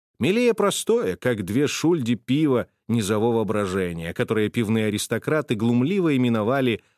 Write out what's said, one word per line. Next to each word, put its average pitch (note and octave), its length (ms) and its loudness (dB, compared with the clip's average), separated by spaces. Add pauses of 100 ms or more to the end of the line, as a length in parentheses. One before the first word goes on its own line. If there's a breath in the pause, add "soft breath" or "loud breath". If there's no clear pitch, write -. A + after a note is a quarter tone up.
(180)
милее A3 360 2
простое, G3+ 600 0
как A2+ 280 -2
две A#2 220 0
шульди C3+ 480 0
пива C3 540 0 (200)
низового A2 560 0
брожения, F#2 680 -2
которое G#2+ 360 0
пивные A2 380 0
аристократы A#2 680 -2
глумливо C3 600 0
именовали A#2+ 680 0 (160 soft breath)